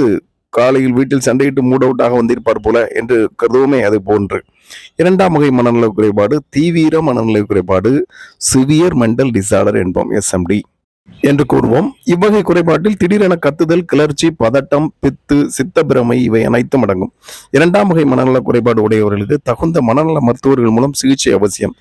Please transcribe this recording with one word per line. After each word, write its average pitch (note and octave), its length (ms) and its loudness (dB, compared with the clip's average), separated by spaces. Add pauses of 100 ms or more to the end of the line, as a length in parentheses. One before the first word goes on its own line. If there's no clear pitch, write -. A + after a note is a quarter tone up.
(540)
காலையில் C3 440 2
வீட்டில் C3+ 280 -2
சண்டையிட்டு C3+ 380 0
மூட் C3 220 0
அவுட்டாக B2 300 0
வந்திருப்பார் A#2 480 0
போல A2 140 0 (160)
என்று A#2 240 -2 (180)
கருதுவோமே, C3+ 480 0
அது G#2 180 0
போன்று. G2+ 380 -2 (560)
இரண்டாம் F3+ 400 2
வகை D3 160 2
மனநல A#2+ 380 2
குறைபாடு G#2 460 0 (140)
தீவிர D#3+ 520 0
மனநல A2+ 420 0
குறைபாடு, G2 480 0 (520)
சிவியர் D3+ 540 2
மென்டல் A#2+ 360 0
டிசார்டர் G#2 460 0
என்போம், F#2 340 -2
எஸ் G2+ 200 -4
எம் F#2 160 -2
டி G#2 100 0 (640)
என்று C#3+ 220 2
கூறுவோம். C3 420 0 (180)
இவ்வகை G3+ 360 2
குறைபாட்டில் E3+ 560 0
திடீரென F#3 400 2
கத்துதல், E3 480 0
கிளர்ச்சி, D3 420 0 (100)
பதட்டம், C#3 500 0 (120)
பித்து, C#3 380 -2 (120)
சித்தப்பிரமை C3 720 0
இவை A2+ 220 0
அனைத்தும் B2 420 0
அடங்கும். F#2+ 260 -4 (400)
இரண்டாம் F3+ 380 2
வகை E3 160 2
மனநல B2+ 360 2
குறைபாடு A#2 400 0
உடையவர்களுக்கு G#2+ 640 0
தகுந்த E3 380 -2
மனநல D3 400 0
மருத்துவர்கள் A#2+ 540 0
மூலம் C3+ 200 0
சிகிச்சை C3 380 0
அவசியம். G2+ 480 -2